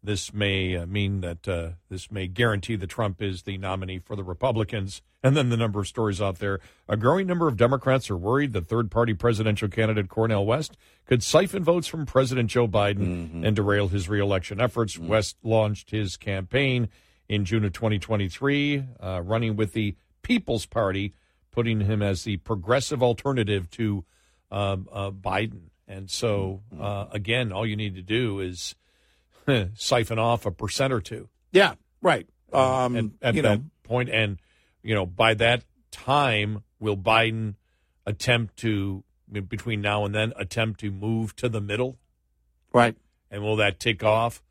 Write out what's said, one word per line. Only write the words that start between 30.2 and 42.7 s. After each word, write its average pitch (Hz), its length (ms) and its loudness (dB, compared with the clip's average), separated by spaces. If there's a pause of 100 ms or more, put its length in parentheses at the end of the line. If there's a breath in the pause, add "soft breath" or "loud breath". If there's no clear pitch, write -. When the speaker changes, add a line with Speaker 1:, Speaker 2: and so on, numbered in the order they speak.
Speaker 1:
off 117 260 2
a 101 60 -4
percent 135 400 -2
or 113 80 -2
two. - 280 -12 (220)
Speaker 2:
Yeah, 196 240 6 (260)
right. 139 280 2 (240)
Um, 131 440 4
Speaker 1:
at, 113 80 0 (260)
at 107 40 2
Speaker 2:
you 160 80 2
Speaker 1:
that 107 160 4
Speaker 2:
know. 131 60 -6 (180)
Speaker 1:
point. 123 280 -2
And, 107 280 0 (420)
you 113 140 -2
know, 98 100 2
by 113 300 4
that 117 300 2 (260)
time, 107 720 0 (160)
will 107 180 -2
Biden 110 600 4 (500)
attempt 113 520 0
to, 98 440 -2 (280)
between 104 520 -6
now 104 220 2
and 101 100 -4
then, 110 220 0
attempt 107 440 -4
to 104 100 -6
move 107 460 -4
to 123 120 -2
the 110 120 -2
middle? 113 380 -4 (760)